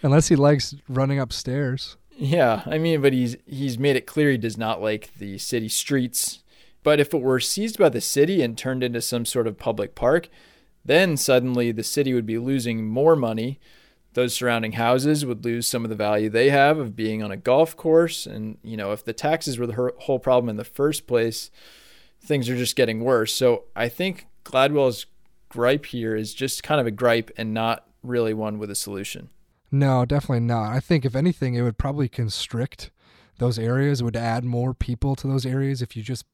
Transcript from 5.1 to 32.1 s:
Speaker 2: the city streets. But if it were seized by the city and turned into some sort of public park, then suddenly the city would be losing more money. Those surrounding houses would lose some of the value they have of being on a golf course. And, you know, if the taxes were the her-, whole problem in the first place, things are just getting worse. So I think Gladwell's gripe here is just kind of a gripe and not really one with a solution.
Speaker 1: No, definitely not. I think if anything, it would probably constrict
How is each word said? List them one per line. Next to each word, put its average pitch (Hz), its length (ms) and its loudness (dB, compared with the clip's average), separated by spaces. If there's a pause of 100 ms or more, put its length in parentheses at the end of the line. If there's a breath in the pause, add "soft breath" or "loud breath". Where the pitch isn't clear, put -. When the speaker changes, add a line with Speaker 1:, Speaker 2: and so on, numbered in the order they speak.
Speaker 2:
the 101 200 -12
city 113 300 -4
streets. - 720 -4 (400 soft breath)
But 151 160 4
if 147 160 2
it 151 60 2
were 127 180 2
seized 214 400 -4
by 185 100 6
the 117 120 0
city 160 420 2
and 117 160 -2
turned 131 240 -4
into 120 180 -2
some 117 240 -4
sort 117 220 0
of 107 100 -6
public 107 380 -4
park, 139 340 2 (560 soft breath)
then 160 320 4
suddenly 123 540 2
the 110 140 -4
city 135 300 0
would 117 120 0
be 113 120 -2
losing 117 460 -2
more 131 300 4
money. 120 460 -2 (540 soft breath)
Those 123 200 0
surrounding 117 380 -2
houses 131 520 2
would 117 200 -6
lose 117 240 -2
some 117 160 -4
of 110 60 -6
the 110 40 -6
value 107 340 0
they 117 220 4
have 143 280 6
of 120 180 -6
being 110 260 -2
on 104 80 -6
a 95 60 -8
golf 151 400 2
course. 165 500 2
And, 110 380 -10
you 110 120 -10
know, 101 140 -4
if 104 140 -6
the 113 80 -6
taxes 151 440 -2
were 120 120 -4
the 113 60 -8
her-, 123 260 -2
whole 131 180 -2
problem 123 300 2
in 107 80 -4
the 107 80 -8
first 151 420 -2
place, 117 460 -2 (680 soft breath)
things 131 280 -2
are 127 80 -2
just 123 200 -2
getting 113 280 0
worse. 117 280 2
So 120 320 2 (100)
I 117 140 -2
think 185 380 -6 (180)
Gladwell's 135 640 2 (420)
gripe 131 380 0
here 113 300 -4
is 110 180 -6
just - 280 -6
kind 151 180 0
of 120 60 0
a 113 40 -2
gripe 117 460 0
and 110 180 -6
not 113 320 -2 (160)
really 120 320 -2
one 107 240 -4
with 104 120 -8
a 98 40 -8
solution. - 560 -8 (400)
Speaker 1:
No, 135 340 4
definitely 131 360 -2
not. 117 320 -2
I 131 80 0
think 147 240 0
if 123 120 -2
anything, 139 380 0
it 120 80 0
would 117 160 -2
probably 143 300 -2
constrict - 800 -6 (480 soft breath)